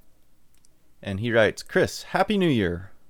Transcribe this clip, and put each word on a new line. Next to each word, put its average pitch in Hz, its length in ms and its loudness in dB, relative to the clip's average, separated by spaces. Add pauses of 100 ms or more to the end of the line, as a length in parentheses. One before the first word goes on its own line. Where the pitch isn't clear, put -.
(1040)
And 98 180 -8
he 117 120 -2
writes, 110 300 4
Chris, - 400 0
Happy 190 340 0
New 185 120 2
Year. 95 420 0 (200)